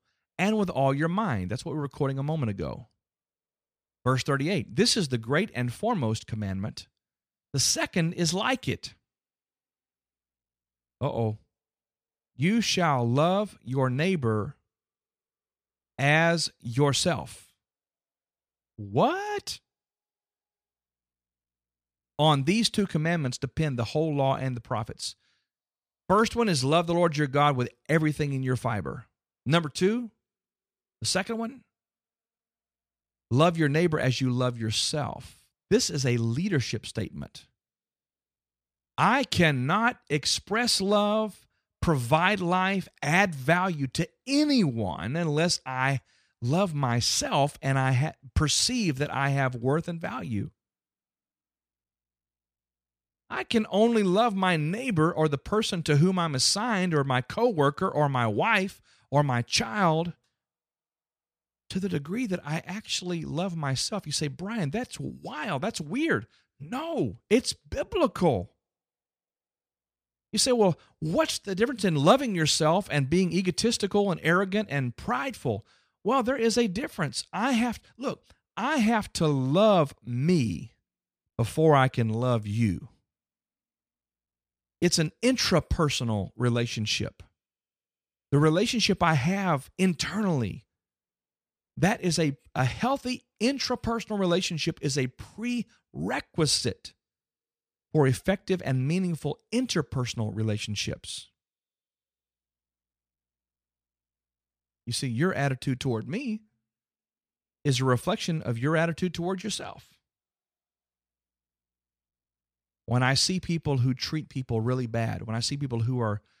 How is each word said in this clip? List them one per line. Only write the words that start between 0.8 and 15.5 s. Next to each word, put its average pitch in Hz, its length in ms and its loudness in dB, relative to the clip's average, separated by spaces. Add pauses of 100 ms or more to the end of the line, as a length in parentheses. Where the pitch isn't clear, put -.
your 143 160 0
mind." 156 440 -2
That's 117 120 -6
what 160 120 -8
we 156 40 -4
were 143 80 -4
quoting 135 300 -4
a 135 60 -4
moment 147 260 -2
ago. 87 400 -8 (1120)
Verse 127 200 0
thirty-eight, 143 520 -2
"This 214 220 2
is 165 120 0
the 123 100 -2
great 143 340 -2
and 123 180 -4
foremost 135 540 -2
commandment. 98 640 -6 (640)
The 139 60 -2
second 185 540 0
is 165 200 0
like 233 340 -2
it." - 280 -6 (2000)
Uh-oh. 113 380 -2 (960)
"You 185 240 2
shall 151 480 0
love 175 540 0
your 131 280 0
neighbor 131 680 -2 (1400)